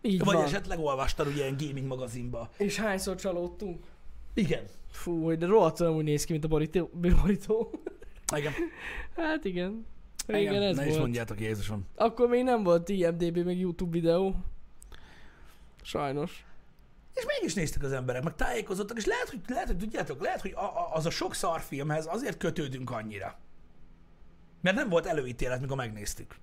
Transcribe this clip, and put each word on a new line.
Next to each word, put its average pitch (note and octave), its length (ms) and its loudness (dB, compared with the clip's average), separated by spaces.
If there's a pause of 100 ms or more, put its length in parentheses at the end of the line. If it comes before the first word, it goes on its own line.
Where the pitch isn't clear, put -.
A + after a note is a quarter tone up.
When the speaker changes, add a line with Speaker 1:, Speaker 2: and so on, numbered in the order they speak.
Speaker 1:
Így F#3+ 220 4
Speaker 2:
Vagy G3 120 6
Speaker 1:
van. D#3+ 100 6
Speaker 2:
esetleg F#3 340 -2
olvastad C#3 480 2
ugye C#3+ 140 -2
ilyen C3+ 160 0
gaming C3+ 300 -4
magazinba. A#2+ 680 -6
Speaker 1:
És G3+ 200 0
hányszor F#3+ 380 -2
csalódtunk? F3 680 -4 (500)
Speaker 2:
Igen. D3+ 300 2 (280)
Speaker 1:
Fú, E3+ 320 -2
hogy E3 140 2
de E3+ 80 0
rohadtul F3 420 8
nem D#3+ 80 4
úgy D#3 80 0
néz D3 200 2
ki, - 80 -2
mint D#3 120 0
a D#3+ 40 -2
borító, D#3 460 2
borító. F#3+ 840 6 (560)
Speaker 2:
Igen. G#3+ 160 0 (640)
Speaker 1:
Hát D#4+ 300 -2
igen. F#3+ 400 -2 (420)
Régen G3+ 260 2
Speaker 2:
Igen, G3+ 140 4
Speaker 1:
ez F3 80 2
Speaker 2:
ne - 80 0
is D3 60 2
Speaker 1:
volt. D#3 120 4
Speaker 2:
mondjátok, A#2 380 0
Jézusom. G#2+ 460 -2 (100)
Speaker 1:
Akkor A#3 320 4
még A#3+ 160 6
nem A#3+ 200 4
volt E3+ 260 6
I F#3+ 180 2
M E3+ 100 0
D E3+ 140 2
B, E3+ 140 -2
meg F3+ 120 0
YouTube F3+ 340 -2
videó. F3 440 4 (1500)
Sajnos. - 640 -4 (680)
Speaker 2:
És A#4+ 120 -6 (140)
mégis D#4 140 -2
néztek D3 300 0
az C3+ 80 -2
emberek, B2+ 320 -2
meg E3+ 120 -2
tájékozottak, G#3 640 -2
és G#3 80 -4
lehet, A#4+ 240 0
hogy, A3+ 180 -10
lehet, C#4+ 200 -4
hogy G3+ 100 0
tudjátok, E3+ 440 -4
lehet, E4+ 200 -2
hogy G3 140 -6
a, F3+ 80 -4
a, E4+ 300 -4
az D#3+ 120 0
a E3 40 2
sok - 240 -2
szarfilmhez D#3 720 -2
azért G#3 320 -4
kötődünk C3 540 -2
annyira. G#2+ 460 -8 (1200)
Mert F#3+ 140 4
nem C4+ 140 0
volt E3+ 160 2
előítélet, B2+ 560 -2
mikor C3+ 160 -4
megnéztük. G#2+ 640 -8